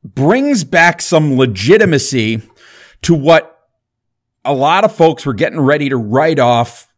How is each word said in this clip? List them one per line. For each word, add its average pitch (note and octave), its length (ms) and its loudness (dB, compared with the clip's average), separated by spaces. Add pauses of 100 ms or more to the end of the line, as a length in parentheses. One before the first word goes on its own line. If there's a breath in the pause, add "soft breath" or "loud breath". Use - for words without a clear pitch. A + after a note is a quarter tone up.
brings A3 600 0
back E3+ 380 0
some D3+ 360 0
legitimacy B2+ 1040 0 (580 soft breath)
to E3+ 120 0
what D#3 340 2 (960)
a C#3 100 -2
lot D#3 300 0
of - 120 0
folks E3 280 2
were C3 120 -6
getting D3 240 -4
ready C#3+ 300 0
to C3 80 -4
write C#3 420 -2
off A#2+ 580 -2